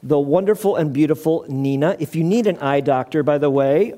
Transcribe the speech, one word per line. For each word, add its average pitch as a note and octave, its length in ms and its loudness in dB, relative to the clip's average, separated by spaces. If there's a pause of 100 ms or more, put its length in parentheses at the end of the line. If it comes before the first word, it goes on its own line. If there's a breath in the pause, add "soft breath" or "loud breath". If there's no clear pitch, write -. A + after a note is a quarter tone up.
the C#3+ 160 0
wonderful F#3+ 560 0
and D3+ 180 0
beautiful D3+ 560 0
Nina. C#3 520 -2
If D#3 160 -8
you E3 80 0
need G#3+ 240 2
an F3 100 -2
eye C#3+ 220 0
doctor, C#3+ 420 -2
by D3 160 0
the D3 120 2
way, C#3 480 2